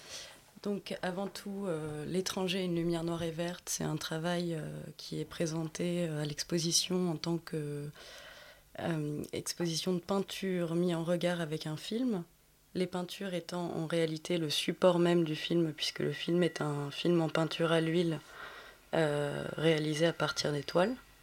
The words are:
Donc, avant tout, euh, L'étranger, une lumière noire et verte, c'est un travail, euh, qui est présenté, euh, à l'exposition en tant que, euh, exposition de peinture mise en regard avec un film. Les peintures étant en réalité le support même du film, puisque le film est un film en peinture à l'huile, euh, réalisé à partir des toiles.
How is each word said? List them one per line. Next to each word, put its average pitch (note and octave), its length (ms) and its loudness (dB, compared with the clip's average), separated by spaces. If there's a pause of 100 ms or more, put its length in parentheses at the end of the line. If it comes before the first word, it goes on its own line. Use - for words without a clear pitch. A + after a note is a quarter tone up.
(600)
Donc, G3+ 400 -4
avant F#3 240 -2
tout, G3 400 -8
euh, D3+ 400 -4
L'étranger, F#3 580 0
une F3 120 0
lumière E3+ 280 0
noire E3+ 200 -2
et E3 80 -2
verte, E3+ 340 -4
c'est - 180 -2
un D#3 140 0
travail, E3+ 560 -2
euh, D#3 80 -2 (340)
qui - 240 -6
est D#3 60 -4
présenté, E3+ 840 -2
euh, D3+ 140 -2
à D3+ 40 -2
l'exposition E3+ 840 0
en D#3 60 0
tant E3+ 220 0
que, D3 480 -6 (960)
euh, D3 440 -2 (100)
exposition E3+ 600 -2
de F3+ 60 0
peinture F3+ 760 -2
mise F3 180 4
en E3 100 0
regard F3 380 2
avec D#3 240 -4
un D#3 120 -2
film. A3 440 0 (540)
Les F3+ 100 2
peintures F3+ 480 -4
étant F3 420 -4
en D#3+ 120 0
réalité E3 500 2
le D#3 140 0
support F3 480 4
même F3 240 6
du D#3 120 0
film, E3 400 2
puisque - 240 -4
le D3 120 2
film E3+ 320 2
est E3 180 0
un C#3+ 300 -2
film F3 280 4
en D#3+ 80 4
peinture D#3+ 440 2
à E3 100 6
l'huile, D#3+ 380 2 (760)
euh, D3 500 2 (140)
réalisé D#3 480 4
à E3 80 4
partir - 380 0
des C#3+ 100 0
toiles. F#3+ 340 2 (280)